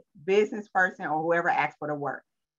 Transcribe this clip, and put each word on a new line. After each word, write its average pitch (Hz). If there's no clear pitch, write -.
business 208
person 185
or 151
whoever 170
asked 151
for 147
the 151
work. 143